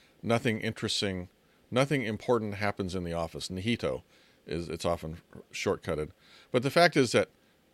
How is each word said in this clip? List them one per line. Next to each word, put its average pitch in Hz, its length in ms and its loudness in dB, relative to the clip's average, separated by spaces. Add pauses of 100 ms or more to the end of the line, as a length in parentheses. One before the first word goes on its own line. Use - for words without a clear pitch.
(220)
"Nothing 113 380 0
interesting, 101 680 -2 (400)
nothing 135 340 2
important 107 520 0
happens 101 400 -2
in 92 80 -4
the 85 100 -4
office." 82 360 -6
Nihito 92 540 -2 (440)
is, 85 220 -6
it's 82 160 -8
often 82 340 -2 (340)
shortcutted. 80 580 -2 (420)
But 127 100 4
the 139 80 0
fact 170 260 6
is 131 160 4
that, 107 160 4 (460)